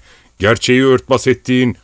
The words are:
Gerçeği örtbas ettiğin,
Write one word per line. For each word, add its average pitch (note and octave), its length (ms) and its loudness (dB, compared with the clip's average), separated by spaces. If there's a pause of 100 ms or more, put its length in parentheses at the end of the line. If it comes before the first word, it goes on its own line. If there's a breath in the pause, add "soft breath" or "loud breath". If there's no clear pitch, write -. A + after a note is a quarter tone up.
(380 soft breath)
Gerçeği A#2 460 0
örtbas B2+ 420 0
ettiğin, B2+ 580 -2